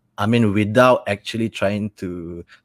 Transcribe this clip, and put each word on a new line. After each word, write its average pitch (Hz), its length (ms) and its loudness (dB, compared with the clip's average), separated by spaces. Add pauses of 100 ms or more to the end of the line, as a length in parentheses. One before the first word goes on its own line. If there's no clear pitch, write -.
(180)
I 104 100 -2
mean, 113 260 2
without 107 540 4
actually 107 420 -4
trying 104 480 -4
to, 87 460 -10 (220)